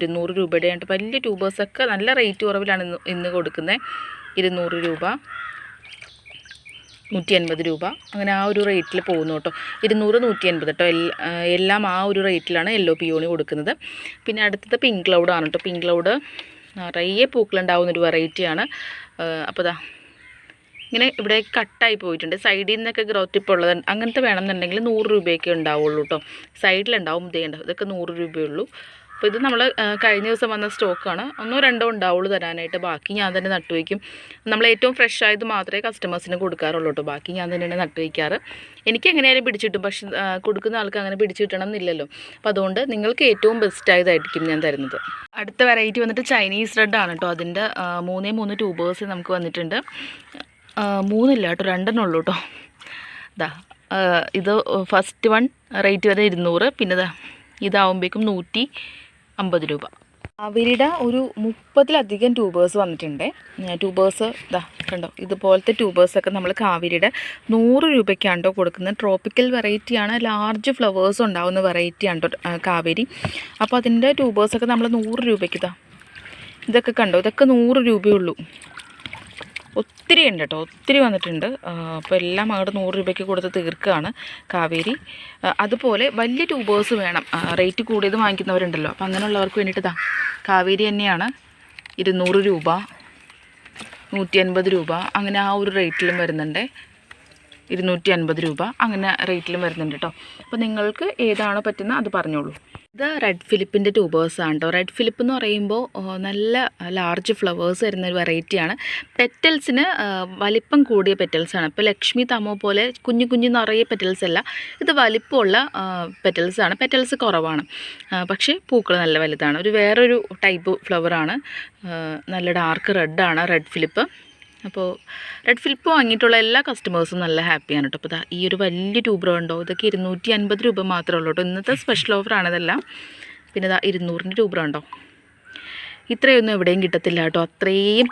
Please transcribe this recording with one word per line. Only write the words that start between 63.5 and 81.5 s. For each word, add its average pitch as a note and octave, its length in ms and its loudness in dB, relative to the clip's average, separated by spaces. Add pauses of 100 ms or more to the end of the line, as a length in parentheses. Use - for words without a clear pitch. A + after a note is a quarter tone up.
ആ, F3 160 -6
ട്യൂബേഴ്സ് F#3+ 440 2 (280)
ദാ F3 60 0 (280)
കണ്ടോ, E3+ 200 -6 (160)
ഇതുപോലത്തെ F#3+ 540 4
ട്യൂബേഴ്സൊക്കെ F3+ 580 4
നമ്മൾ F#3+ 140 -2 (120)
കാവേരിയുടെ F3 480 2 (440)
നൂറ് B3 400 6
രൂപയ്ക്കാണ് G3 500 2
ട്ടോ F#3+ 140 4
കൊടുക്കുന്നത്. F#3+ 440 -2
ട്രോപ്പിക്കൽ G#3+ 540 2
വെറൈറ്റിയാണ്, G#3+ 600 0 (120)
ലാർജ് G#3+ 520 0
ഫ്ലവേഴ്സ് G3 480 2
ഉണ്ടാവുന്ന F#3 400 0
വെറൈറ്റിയാണ് F3 560 0
ട്ടോ, E3 60 0 (180)
ആ, F3 40 -4 (160)
കാവേരി. E3+ 380 0 (580)
അപ്പോൾ B3 180 2
അതിൻ്റെ A#3 280 4 (100)
ട്യൂബേഴ്സൊക്കെ A3+ 540 2
നമ്മൾ A#3 140 2 (100)
നൂറ് A3+ 320 -2
രൂപയ്ക്ക് F#3+ 340 0
ദാ F3+ 80 -2 (1000)
ഇതൊക്കെ A#3+ 280 2
കണ്ടോ, F#3 240 4
ഇതൊക്കെ A#3+ 300 4
നൂറ് B3 360 6
രൂപയുള്ളൂ. G3 460 4 (1400)
ഒത്തിരി E4+ 500 -6
ഉണ്ട് F3 120 -6
കേട്ടോ, D#3 220 -8
ഒത്തിരി - 400 -2
വന്നിട്ടുണ്ട്. F3 420 -2 (220)